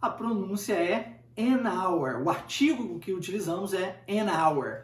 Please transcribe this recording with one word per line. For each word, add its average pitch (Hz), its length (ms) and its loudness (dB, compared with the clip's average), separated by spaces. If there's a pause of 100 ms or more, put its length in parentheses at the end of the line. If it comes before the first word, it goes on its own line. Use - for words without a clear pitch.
a 226 80 2
pronúncia 208 640 -2
é 180 460 0 (180)
an 233 300 4
hour. 170 560 0
O 160 60 2
artigo 240 720 0
que 190 140 -4
utilizamos 185 600 -2
é 185 360 -2
an 202 200 2
hour. 151 540 2